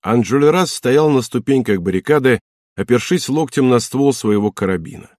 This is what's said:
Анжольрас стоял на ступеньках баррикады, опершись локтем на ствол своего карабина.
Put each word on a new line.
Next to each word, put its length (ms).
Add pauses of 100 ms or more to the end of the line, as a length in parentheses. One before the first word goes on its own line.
Анжольрас 680
стоял 380
на 120
ступеньках 600
баррикады, 580 (380)
опершись 500
локтем 400
на 120
ствол 340
своего 400
карабина. 640